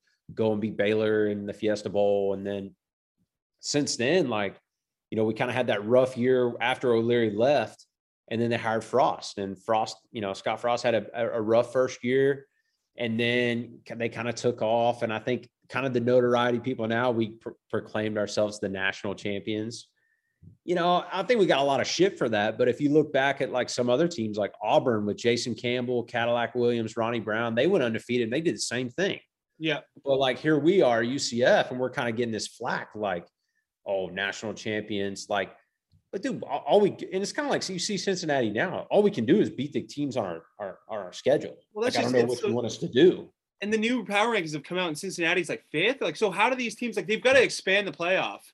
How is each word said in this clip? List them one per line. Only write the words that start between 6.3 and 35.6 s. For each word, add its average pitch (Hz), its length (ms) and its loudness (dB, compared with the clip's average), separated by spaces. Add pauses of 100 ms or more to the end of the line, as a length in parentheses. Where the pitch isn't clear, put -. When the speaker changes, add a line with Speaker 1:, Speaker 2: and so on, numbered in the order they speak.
Speaker 1:
after 123 320 0
O'Leary 117 380 2
left, 117 540 0 (460)
and 117 100 0
then 117 100 2
they 117 60 0
hired 113 280 -2
Frost. 120 540 0
And 98 200 -6
Frost, 113 380 0 (160)
you 120 80 -8
know, 98 140 -2
Scott 113 260 -4
Frost 120 240 0
had 117 100 2
a, 104 200 0
a, 117 240 -2
a - 20 0
rough 113 320 2
first 127 320 0
year, 135 420 2 (500)
and 113 220 -2
then 120 600 0 (160)
they 117 120 -2
kinda 117 240 -6
took 120 300 -2
off. 117 400 2
And 113 100 -2
I 110 60 -2
think 120 300 -4 (200)
kind 127 160 -2
of 135 80 -2
the 120 80 0
notoriety 120 600 4
people 113 260 -4
now, 120 240 0
we 113 200 0
pr-, 113 200 -14 (180)
proclaimed 107 500 -4
ourselves 104 420 -2
the 101 80 -2
national 98 480 -4
champions. 107 720 -6 (760)
You 175 120 -2
know, 175 360 2
I 185 120 -2
think 247 160 4
we 185 60 4
got 156 120 4
a 139 60 2
lot 139 160 2
of 110 60 0
shit 190 300 2
for 135 120 0
that. 110 280 0
But 123 120 2
if 117 120 0
you 143 100 2
look 147 220 4
back 135 280 2
at, 135 100 -2
like, 120 180 -2
some 120 220 0
other 151 180 4
teams, 110 300 -4
like 101 140 -2 (100)
Auburn 117 440 2
with 101 100 -2
Jason 117 380 0
Campbell, 123 500 -2
Cadillac 117 500 -2
Williams, 120 420 0
Ronnie 117 240 -2
Brown, 113 340 -2
they 123 120 4
went 180 180 2
undefeated 117 400 -2
and 110 80 -4
they 139 80 -2
did 160 140 0
the 101 60 -8
same 120 300 -4
thing. 170 280 -4 (400)
Speaker 2:
Yeah. 151 220 -2 (240)
Speaker 1:
But, 139 140 2
like, 131 200 0
here 156 200 2
we 175 240 4
are, 120 200 4
U 123 160 -2
C 117 240 -2
F, 165 280 4
and 127 80 -6
we're 127 120 -2
kinda 120 220 -2
getting 117 200 -2
this 104 140 -4
flack, 123 480 -8
like, 95 320 -4 (600)
"Oh, 98 220 -2
national 98 460 -4
champions." 104 760 -6
Like, 101 260 -2 (560)